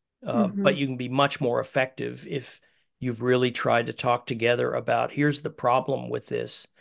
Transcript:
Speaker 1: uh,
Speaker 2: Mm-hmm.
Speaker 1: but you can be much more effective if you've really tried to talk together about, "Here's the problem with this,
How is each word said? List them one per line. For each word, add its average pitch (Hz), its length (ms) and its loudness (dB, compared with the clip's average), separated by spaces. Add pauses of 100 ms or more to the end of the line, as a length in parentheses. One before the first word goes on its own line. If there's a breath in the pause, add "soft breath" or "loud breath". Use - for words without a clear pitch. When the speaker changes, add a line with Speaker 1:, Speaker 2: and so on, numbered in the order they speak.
(260)
Speaker 1:
uh, 202 220 2
Speaker 2:
Mm-hmm. 202 160 -2
Speaker 1:
but 139 120 4
you 139 100 -2
can 131 100 -4
be 123 120 -6
much 139 320 2
more 123 200 2
effective 123 680 -4
if - 320 -8 (400)
you've 120 220 -4
really 127 300 4
tried 117 340 2
to 113 60 -6
talk 120 340 -2
together 123 480 2
about, 120 380 0
"Here's 147 300 0
the - 80 -6
problem 123 600 0
with 120 180 -6
this, 120 380 -6 (140)